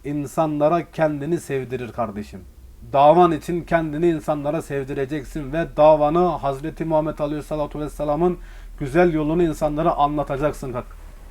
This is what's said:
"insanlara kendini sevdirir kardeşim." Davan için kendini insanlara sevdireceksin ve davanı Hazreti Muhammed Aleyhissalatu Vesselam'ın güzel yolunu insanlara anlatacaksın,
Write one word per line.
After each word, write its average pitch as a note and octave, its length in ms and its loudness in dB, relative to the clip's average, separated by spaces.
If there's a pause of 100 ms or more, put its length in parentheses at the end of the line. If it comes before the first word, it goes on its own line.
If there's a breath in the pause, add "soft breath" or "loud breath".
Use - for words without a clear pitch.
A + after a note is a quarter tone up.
"insanlara D3 840 0
kendini D3+ 500 -2
sevdirir B2 520 -6
kardeşim." G#2 480 -8 (520)
Davan D#3+ 400 8
için E3 320 -4
kendini D#3+ 440 0
insanlara D3+ 540 -2
sevdireceksin C#3 920 -6
ve E3 140 -2 (100)
davanı D3+ 420 6
Hazreti D3 640 -2
Muhammed D#3 340 0
Aleyhissalatu D3+ 640 -4
Vesselam'ın D3+ 580 -2 (400 soft breath)
güzel D#3+ 360 2
yolunu D#3 280 2
insanlara D#3 540 0
anlatacaksın, C#3+ 800 -2 (560)